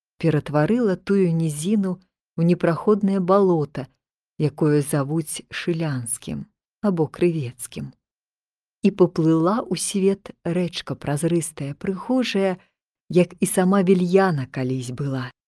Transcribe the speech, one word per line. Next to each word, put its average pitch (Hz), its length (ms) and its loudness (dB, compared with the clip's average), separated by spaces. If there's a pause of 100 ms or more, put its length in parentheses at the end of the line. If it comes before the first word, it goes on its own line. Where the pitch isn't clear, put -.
(240)
ператварыла 160 720 2
тую 190 400 2
нізіну 180 600 0 (400)
ў 165 100 0
непраходнае 196 720 2
балота, 175 680 2 (520)
якое 147 400 2
завуць 147 720 -4
Шылянскім 147 960 -6 (340)
або 170 280 0
Крывецкім. 143 840 -4 (920)
І 196 80 4
паплыла 170 680 2
ў - 160 -6
свет 196 560 -2 (120)
рэчка 170 520 -4
празрыстая, 147 800 -4
прыгожая, 196 800 -2 (540)
як 175 300 2
і - 80 0
сама 190 360 2
Вільяна 180 640 2
калісь 127 480 -6
была. 135 320 -6 (200)